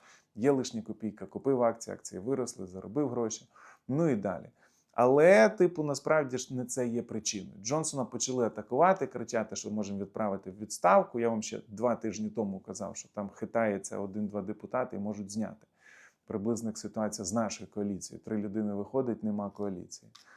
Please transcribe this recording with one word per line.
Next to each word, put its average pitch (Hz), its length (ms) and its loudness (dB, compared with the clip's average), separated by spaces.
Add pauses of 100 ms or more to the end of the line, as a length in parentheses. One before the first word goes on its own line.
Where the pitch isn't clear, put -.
(340)
Є 120 160 2
лишня 123 320 0
копійка, 107 440 -8
купив 123 360 0
акції, 113 320 0
акції 92 260 -12
виросли, 117 460 -4
заробив 95 420 -2
гроші, 120 400 -2 (400)
ну 156 200 2
і 131 80 4
далі. 98 300 -4 (500)
Але, 156 520 10
типу, 175 340 2
насправді 143 560 0
ж 127 160 -8
не 123 100 -2
це 123 240 -2
є 117 140 -2
причиною. 104 600 -6
Джонсона 139 420 -2
почали 123 420 0
атакувати, 139 600 4
кричати, 113 500 -4
що 104 140 -8
можемо 101 300 -4
відправити 98 500 -4
в 95 80 -14
відставку. 175 640 4
Я 117 80 2
вам 113 140 0
ще 107 260 -8
два 110 280 0
тижні 107 340 -4
тому 101 280 -2
казав, 95 380 -10
що - 180 -14
там 101 200 -6
хитається 104 640 -2
один-два 101 440 -4
депутати 107 540 -4
і - 20 -4
можуть 101 320 -6
зняти. 101 360 -6 (600)
Приблизно 113 420 -2
як 110 100 -8
ситуація 107 460 -4
з 95 80 -4
нашою 110 420 -2
коаліцією. 101 500 -6
Три 110 140 -2
людини 104 360 -2
виходить, 113 500 -2
нема 104 260 -2
коаліції. 95 600 -8 (260)